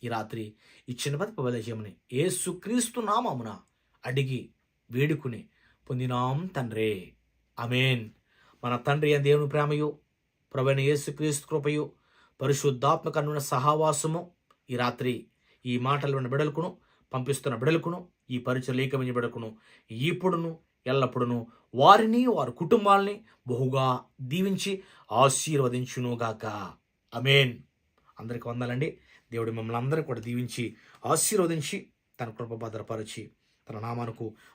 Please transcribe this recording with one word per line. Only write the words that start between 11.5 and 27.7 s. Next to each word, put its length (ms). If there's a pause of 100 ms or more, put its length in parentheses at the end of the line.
పరిశుద్ధాత్మ 680
కన్నున 280
సహవాసము, 960 (380)
ఈ 60
రాత్రి 520 (380)
ఈ 120
మాటలు 380
విన్న 140
బిడ్డలకును, 480 (360)
పంపిస్తున్న 420
బిడ్డలకును, 520 (220)
ఈ 80
పరిచయం 440
ఏకమైన 300
బిడ్డలకును, 380 (420)
ఇప్పుడును 600 (360)
ఎల్లప్పుడును 600 (280)
వారిని, 500
వారి 260
కుటుంబాలని 640 (320)
బహుగా 580 (160)
దీవించి 600 (280)
ఆశీర్వదించునుగాక. 1300 (680)
ఆమేన్. 380 (680)